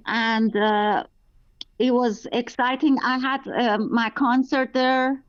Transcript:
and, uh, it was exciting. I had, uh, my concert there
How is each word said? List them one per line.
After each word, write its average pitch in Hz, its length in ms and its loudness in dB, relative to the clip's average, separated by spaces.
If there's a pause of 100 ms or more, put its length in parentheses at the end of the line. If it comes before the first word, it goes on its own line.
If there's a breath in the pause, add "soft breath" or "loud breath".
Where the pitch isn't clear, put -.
and, 220 500 0
uh, 214 460 2 (800)
it 254 120 2
was 240 380 0
exciting. 254 720 0
I 254 160 -2
had, 269 300 -2
uh, 220 300 0
my 226 320 0
concert 262 600 0
there 262 560 0